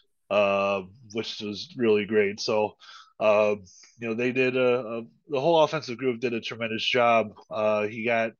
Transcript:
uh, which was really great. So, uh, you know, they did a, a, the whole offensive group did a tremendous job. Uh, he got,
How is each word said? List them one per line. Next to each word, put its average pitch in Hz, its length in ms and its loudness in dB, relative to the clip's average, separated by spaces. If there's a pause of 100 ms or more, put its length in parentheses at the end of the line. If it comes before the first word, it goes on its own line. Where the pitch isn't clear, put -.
(320)
uh, 98 500 2 (320)
which 113 280 -8
was 104 360 -10
really 107 280 2
great. 104 340 0
So, 107 360 -2 (440)
uh, 107 360 4 (440)
you 117 80 -10
know, 113 80 -4
they 123 160 -2
did 127 240 0
a, 127 240 2
a, 117 220 -8 (280)
the 139 100 -2
whole 160 220 4
offensive 127 360 -2
group 123 220 -2
did 120 140 -2
a 113 80 -4
tremendous 113 420 -6
job. 117 460 4 (220)
Uh, 107 320 0
he 110 200 -6
got, 113 360 0